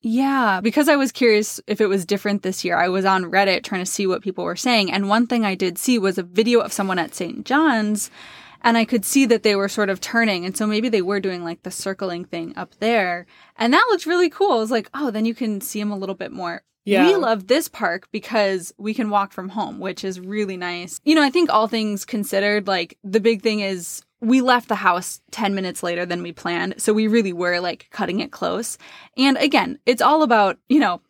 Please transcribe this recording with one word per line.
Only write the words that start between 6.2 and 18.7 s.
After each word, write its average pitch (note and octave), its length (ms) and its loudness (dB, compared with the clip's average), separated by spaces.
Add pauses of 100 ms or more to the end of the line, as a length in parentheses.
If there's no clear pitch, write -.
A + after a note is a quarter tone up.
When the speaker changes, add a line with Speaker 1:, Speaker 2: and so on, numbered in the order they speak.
Speaker 1:
video A3 380 2
of - 100 -6
someone F#3+ 280 -2
at D#3 140 -4
Saint - 320 -8
John's, A3+ 640 0 (520)
and A#3 160 4
I A3+ 80 4
could A3 180 0
see C4+ 220 2
that A3 180 2
they G#3 140 2
were G3 100 0
sort G3 220 -2
of F#3+ 100 -4
turning. G#3+ 460 -2
And F#3+ 100 -8
so G#3+ 100 -2
maybe G#3+ 220 0
they G#3+ 140 2
were G3 180 -2
doing, F#3 240 -6
like, E3 200 -10
the F#3 80 -12
circling F#3 520 -6
thing E3+ 320 -10
up F3+ 240 -14
there. F#3+ 460 0 (320)
And A#3 160 2
that G#4 160 6
looked F#4+ 160 0
really F4 240 2
cool. G4 240 0
I - 60 2
was A3 120 -2
like, A3+ 220 -2
"Oh, C4+ 180 -4
then G#3+ 140 -2
you A#3 80 -2
can G#3+ 260 -4
see G#3 220 -8
'em G#3 100 -4
a G3+ 60 -6
little F#3+ 180 -6
bit - 160 -10
more." F3 300 -8 (240)
Speaker 2:
Yeah. G3+ 200 4
Speaker 1:
We G4 120 6
love A3+ 300 0
this D4 200 2
park F#3 460 -4
because G3 640 -2